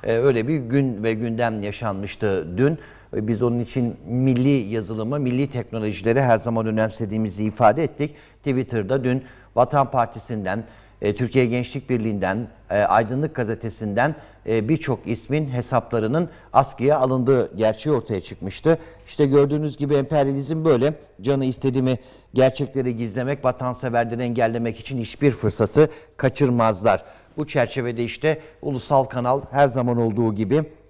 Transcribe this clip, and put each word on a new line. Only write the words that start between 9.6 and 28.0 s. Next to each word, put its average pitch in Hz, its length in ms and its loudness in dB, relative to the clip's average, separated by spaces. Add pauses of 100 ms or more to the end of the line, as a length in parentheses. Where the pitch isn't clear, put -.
Partisi'nden, 110 760 -4 (380)
e, 104 120 2
Türkiye 127 320 2
Gençlik 123 440 -4
Birliği'nden, 107 580 -2 (220)
e, 98 80 2
Aydınlık 113 560 2
Gazetesi'nden, 113 800 -2 (320)
e, 110 220 0
birçok 143 380 -2
ismin 135 440 -4
hesaplarının 123 760 -2 (240)
askıya 139 460 2
alındığı 127 580 2
gerçeği 110 400 0
ortaya 104 240 -2
çıkmıştı. 98 580 -2 (280)
İşte 147 200 2
gördüğünüz 143 500 2
gibi 143 180 -2
emperyalizm 139 680 0
böyle. 143 300 4 (280)
Canı 135 220 0
istediğimi 131 540 0 (360)
gerçekleri 131 600 2
gizlemek, 123 480 -6
vatanseverleri 120 800 -2
engellemek 117 580 -2
için 135 180 -8
hiçbir 135 320 0
fırsatı 113 600 2 (260)
kaçırmazlar. 113 880 2 (320)
Bu 151 100 -4
çerçevede 120 580 -2